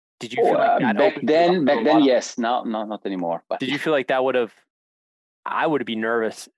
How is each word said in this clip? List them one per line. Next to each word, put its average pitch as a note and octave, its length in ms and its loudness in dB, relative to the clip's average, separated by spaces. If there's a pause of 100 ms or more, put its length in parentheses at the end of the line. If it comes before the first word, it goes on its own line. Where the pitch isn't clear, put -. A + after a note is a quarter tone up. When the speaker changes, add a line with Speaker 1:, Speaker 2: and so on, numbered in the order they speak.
(180)
Speaker 1:
Did A2+ 140 -10
you - 120 0
feel - 120 2
Speaker 2:
Oh, - 20 0
Speaker 1:
like - 120 2
Speaker 2:
uh, - 100 2
Speaker 1:
that A2+ 180 0
Speaker 2:
back - 140 4
Speaker 1:
opened - 180 -10
you D3+ 40 4
Speaker 2:
then, E3+ 160 4
Speaker 1:
up F#3 100 2
to D3 40 0
Speaker 2:
back B2 160 2
Speaker 1:
a A2 40 -2
Speaker 2:
then, D3 100 4
Speaker 1:
lot D#3 60 6
of C#3 60 6
Speaker 2:
yes. A#2+ 320 2
Now, A#2+ 260 -2
no, A2 200 -4
not G#2 220 -10
anymore. F2 420 -6
But - 120 -4
Speaker 1:
Did C3 100 -6
you C#3+ 80 -4
feel D#3+ 140 -2
like C#3 160 0
that C3 140 0
would C3 120 0
have, A#2+ 180 0 (920)
I C3 200 -2
would C#3+ 200 0
be A2+ 100 -6
nervous, A2+ 600 -2